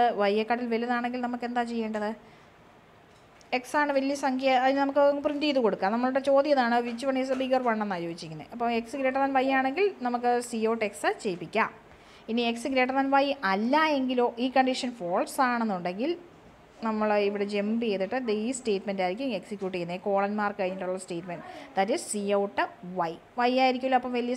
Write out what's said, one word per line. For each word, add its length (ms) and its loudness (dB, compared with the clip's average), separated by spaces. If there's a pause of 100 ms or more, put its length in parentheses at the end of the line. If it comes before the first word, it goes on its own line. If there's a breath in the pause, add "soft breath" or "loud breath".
(240)
വൈയെക്കാട്ടിൽ 500 0
വലുതാണെങ്കിൽ 540 -2
നമുക്ക് 240 -6
എന്താ 220 -2
ചെയ്യേണ്ടത്? 360 -2 (1500 loud breath)
എക്സ് 240 -4
ആണ് 80 0 (100)
വലിയ 240 -2
സംഖ്യ, 240 0 (160)
അതിന് 180 4
നമുക്ക് 220 4 (240)
പ്രിന്റ് 180 -2
ചെയ്ത് 200 4
കൊടുക്കാം. 300 0
നമ്മളുടെ 340 0
ചോദ്യം 260 4
ഇതാണ്, 180 4 (140)
which 220 -8
one 120 0
is 120 -4
the 100 -2
bigger 260 2
one 160 -2
എന്നാണ് 200 -4
ചോദിച്ചിരിക്കുന്നത്. 500 -12
അപ്പോൾ 240 0
എക്സ് 220 -8
greater 220 2
than 200 2
Y 40 2 (120)
ആണെങ്കിൽ 260 2 (200)
നമുക്ക് 260 2 (180)
സി 80 -2 (140)
ഔട്ട് 180 0
എക്സ് 200 -2 (120)
ചെയ്യിപ്പിക്കാം. 480 -2 (600 loud breath)
ഇനി 200 0
എക്സ് 220 -6
greater 240 2
than 180 2
Y 100 4 (240)
അല്ല 320 4 (160)
എങ്കിലോ, 280 2 (180)
ഈ 20 2 (100)
കണ്ടീഷൻ 340 2 (100)
ഫോൾസ് 360 -2 (120)
ആണെന്നുണ്ടെങ്കിൽ 640 -2 (760)
നമ്മൾ 220 0 (180)
ഇവിടെ 240 0
ജമ്പ് 360 0
ചെയ്തിട്ട് 300 0 (100)
ദേ 80 2 (120)
ഈ 100 0
സ്റ്റേറ്റ്മെന്റ് 480 -2
ആയിരിക്കും 340 -2
എക്സിക്യൂട്ട് 360 -6
ചെയ്യുന്നത്. 320 -4
കോളൻ 320 2
മാർക്ക് 220 -2
കഴിഞ്ഞിട്ടുള്ള 420 -4
സ്റ്റേറ്റ്മെന്റ്, 400 -8 (340 loud breath)
that 180 2
is 60 -2 (120)
സി 100 -4 (160)
ഔട്ട് 240 -2 (360)
വൈ. 120 -2 (280)
വൈ 120 2 (140)
ആയിരിക്കുമല്ലോ 360 2
അപ്പം 160 -6
വലിയ 200 -2